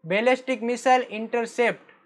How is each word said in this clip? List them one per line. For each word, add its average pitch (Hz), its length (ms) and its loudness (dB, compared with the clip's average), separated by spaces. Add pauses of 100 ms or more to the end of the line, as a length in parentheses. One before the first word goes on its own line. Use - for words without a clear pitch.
બેલેસ્ટિક 233 560 0
મિસાઇલ 247 480 2
ઇન્ટરસેપ્ટ 226 720 -2 (240)